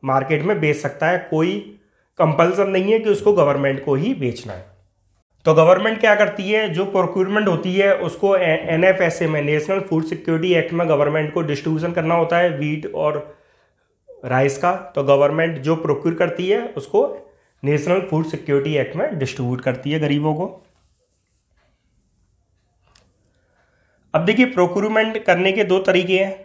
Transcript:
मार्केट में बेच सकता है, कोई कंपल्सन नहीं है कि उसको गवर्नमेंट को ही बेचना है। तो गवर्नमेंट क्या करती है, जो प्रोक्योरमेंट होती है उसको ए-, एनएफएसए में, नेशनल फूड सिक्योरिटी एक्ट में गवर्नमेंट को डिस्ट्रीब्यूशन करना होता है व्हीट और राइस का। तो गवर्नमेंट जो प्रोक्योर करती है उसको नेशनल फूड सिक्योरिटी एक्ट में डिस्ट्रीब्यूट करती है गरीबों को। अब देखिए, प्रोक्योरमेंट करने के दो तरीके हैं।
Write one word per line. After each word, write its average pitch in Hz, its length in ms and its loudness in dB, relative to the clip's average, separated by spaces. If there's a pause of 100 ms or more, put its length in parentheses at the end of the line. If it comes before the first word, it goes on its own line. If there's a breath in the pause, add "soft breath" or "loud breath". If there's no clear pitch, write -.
मार्केट 135 380 0
में 190 160 0
बेच 151 180 2
सकता - 320 -4
है, 180 80 0 (120)
कोई 180 500 -2 (400 soft breath)
कंपल्सन 175 500 2
नहीं 190 240 0
है 226 60 4
कि 220 100 -2
उसको 208 240 2
गवर्नमेंट 139 520 2
को 143 100 0
ही 185 200 -2
बेचना 113 380 -6
है। - 180 -18 (760)
तो 160 80 6
गवर्नमेंट 185 460 4
क्या 214 160 6
करती 208 280 0
है, 214 260 0
जो 175 180 -2
प्रोक्योरमेंट 196 600 0
होती 180 280 -2
है 196 220 4
उसको 196 400 0
ए-, 165 220 2 (100)
एनएफएसए 175 580 2
में, 156 140 0
नेशनल 151 380 0
फूड 160 260 -2
सिक्योरिटी 165 480 -2
एक्ट 165 200 0
में 170 160 -2
गवर्नमेंट 151 440 2
को 175 100 -2
डिस्ट्रीब्यूशन 156 480 -4
करना 170 240 0
होता 170 220 2
है 175 120 4
व्हीट 151 380 -4
और 151 480 -4 (920 soft breath)
राइस 135 320 2
का। 123 140 0 (240)
तो 143 80 -2
गवर्नमेंट 147 560 2
जो 156 180 0
प्रोक्योर 160 380 -2
करती 175 340 -2
है 226 180 2
उसको 143 380 -2 (580 soft breath)
नेशनल 151 460 0
फूड 160 180 -2
सिक्योरिटी 147 500 -2
एक्ट 127 180 -4
में 233 240 -4
डिस्ट्रीब्यूट 127 420 -4
करती 131 300 -4
है 156 80 -2
गरीबों 147 360 0
को। 175 120 -6 (3750)
अब 165 120 0
देखिए, 214 220 2
प्रोक्योरमेंट 214 800 -2
करने 185 260 2
के 190 120 -2
दो 185 180 0
तरीके 185 380 0
हैं। 196 260 -2